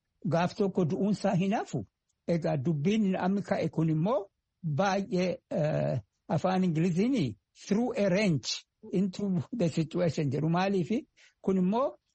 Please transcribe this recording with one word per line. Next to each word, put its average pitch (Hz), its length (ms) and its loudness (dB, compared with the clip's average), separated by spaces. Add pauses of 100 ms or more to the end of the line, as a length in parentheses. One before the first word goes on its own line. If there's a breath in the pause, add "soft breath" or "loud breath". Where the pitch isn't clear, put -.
(280)
gaaf 170 260 0
tokko 190 300 0
du'uunsaa 190 500 0
hin 190 200 2
hafu. 165 320 -4 (420)
Egaa 165 280 0
dubbiin 170 560 2
namni 190 300 0
ka'e - 260 -2
kun 160 200 0
immoo 190 400 0 (360)
baay'ee, 180 760 0 (120)
eh, 147 500 0 (280)
afaan 185 360 2
Ingiliziin 175 720 0 (300)
"through 226 320 0
a 202 100 2
wrench 180 560 0 (280)
into 190 500 0 (160)
the 175 100 2
situation" 165 600 -2
jedhu. 147 180 0
Maaliifi? 190 580 0 (360 soft breath)
Kun 190 140 0
immoo 220 400 0 (180)